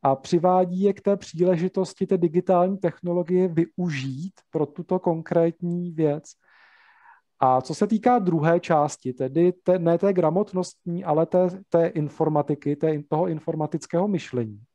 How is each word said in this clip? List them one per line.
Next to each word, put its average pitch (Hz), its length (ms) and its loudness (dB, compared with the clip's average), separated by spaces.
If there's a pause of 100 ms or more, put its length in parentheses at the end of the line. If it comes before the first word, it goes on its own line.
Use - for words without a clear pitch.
a 135 120 4
přivádí 180 640 0
je 202 120 2
k 196 80 -10
té 202 160 0
příležitosti 180 880 -2
té 196 100 2
digitální 180 600 2
technologie 175 720 0
využít 160 880 -4 (160)
pro 156 160 -2
tuto 170 340 -4
konkrétní 170 920 -2
věc. 156 320 0 (1160)
A 127 220 4
co 151 140 -8
se 208 120 0
týká 226 320 2
druhé 170 400 2
části, 147 540 -2
tedy 139 380 0
té, 180 280 0
ne 170 180 2
té 196 160 2
gramotnostní, 180 920 -2
ale 160 220 0
té, 180 220 2 (220)
té 170 180 2
informatiky, 151 880 -2
té 156 180 -2
in-, 147 160 -6
toho 160 180 0
informatického 160 800 -4
myšlení 123 520 -6 (160)